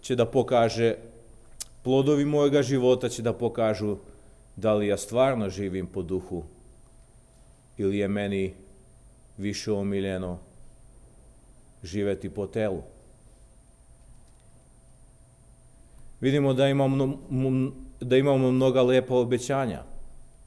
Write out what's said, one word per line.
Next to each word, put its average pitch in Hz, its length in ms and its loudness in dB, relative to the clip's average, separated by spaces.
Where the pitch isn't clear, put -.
će 127 140 -2
da 120 100 4
pokaže, 117 720 2
plodovi 135 420 2
mojega 143 380 4
života 127 460 2
će 117 120 -8
da 113 120 0
pokažu 107 640 -2
da 107 180 2
li 104 140 2
ja 98 100 2
stvarno 120 520 0
živim 92 380 -6
po 95 140 -8
duhu 90 420 -6
ili 101 200 0
je 101 100 0
meni 98 460 -2
više 101 340 -6
omiljeno 98 680 -4
živeti 98 460 -4
po 98 180 -8
telu. 104 340 -4
Vidimo 139 320 2
da 135 140 4
imamo 139 280 2
mno-, 135 220 0
m-, 131 400 0
da 127 180 2
imamo 135 340 4
mnoga 131 300 4
lepa 127 340 4
obećanja. 123 680 0